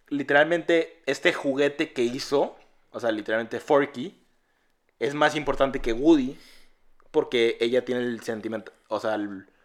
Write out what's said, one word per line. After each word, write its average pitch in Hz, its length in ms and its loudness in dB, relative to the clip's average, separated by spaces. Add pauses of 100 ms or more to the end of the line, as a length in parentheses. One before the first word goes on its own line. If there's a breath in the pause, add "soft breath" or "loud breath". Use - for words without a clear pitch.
literalmente 156 1000 2
este 139 260 2
juguete 143 600 -2
que 127 100 -2
hizo, 135 540 -2 (340)
o 110 100 -12
sea, 113 100 -2
literalmente 110 500 -4
Forky, 143 580 0 (800)
es 135 160 -4
más 151 220 2
importante 135 440 0
que 120 120 -2
Woody 139 440 4 (720 soft breath)
porque 117 500 0
ella 120 240 0
tiene 123 180 -4
el 120 200 -4
sentimiento, 110 500 -8 (160)
o 107 120 -4
sea, 110 140 -2
el, 101 320 -8 (180)